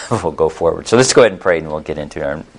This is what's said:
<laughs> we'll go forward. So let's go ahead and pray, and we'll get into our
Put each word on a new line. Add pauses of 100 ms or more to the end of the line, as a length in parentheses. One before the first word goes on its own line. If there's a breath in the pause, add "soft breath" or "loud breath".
(100)
<laughs>
we'll
go
forward.
So
let's
go
ahead
and
pray,
and
we'll
get
into
our (160)